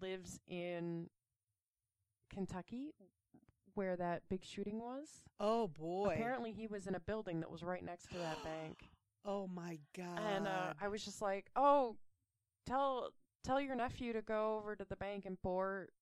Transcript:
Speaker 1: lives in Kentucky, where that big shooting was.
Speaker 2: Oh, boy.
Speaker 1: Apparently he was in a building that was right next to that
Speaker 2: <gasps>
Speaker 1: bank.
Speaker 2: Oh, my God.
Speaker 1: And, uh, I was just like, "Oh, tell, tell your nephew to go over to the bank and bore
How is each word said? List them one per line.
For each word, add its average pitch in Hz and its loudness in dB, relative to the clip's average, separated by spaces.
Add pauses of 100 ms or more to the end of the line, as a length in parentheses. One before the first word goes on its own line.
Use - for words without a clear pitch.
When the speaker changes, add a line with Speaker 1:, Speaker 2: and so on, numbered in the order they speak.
Speaker 1:
lives 185 -6
in 170 -2 (1200)
Kentucky, 202 -6 (800)
where 185 2
that 175 2
big 190 0
shooting 208 -4
was. 262 -6 (320)
Speaker 2:
Oh, 220 4
boy. 170 2
Speaker 1:
Apparently 233 0
he 214 -6
was 202 -6
in 190 0
a 175 -2
building 196 -2
that 160 -4
was 165 -10
right 180 -2
next 175 -8
to 180 -4
that 160 0
Speaker 2:
<gasps> 156 -8
Speaker 1:
bank. 160 -6 (340)
Speaker 2:
Oh, 202 -2
my 175 -6 (180)
God. 175 -4 (160)
Speaker 1:
And, 196 0
uh, 185 0
I 202 0
was 208 -2
just 208 -8
like, 196 0 (100)
"Oh, 269 8 (720)
tell, 269 2 (280)
tell 262 4
your 269 2
nephew 240 0
to 220 0
go 214 2
over 208 -4
to 202 -8
the 196 -6
bank 196 -4
and 190 -4
bore 190 0 (140)